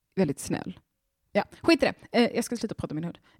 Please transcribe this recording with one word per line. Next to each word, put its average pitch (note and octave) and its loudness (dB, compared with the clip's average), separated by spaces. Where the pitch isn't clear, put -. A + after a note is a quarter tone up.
väldigt F3+ 0
snäll. - -6
Ja, G3+ 2
skit E4 6
i B3+ 2
det. - -2
Eh, A#3 4
jag - -2
ska A#3+ -6
sluta - -6
prata - -10
om D3 -6
min D#3+ -4
hund. E3+ -8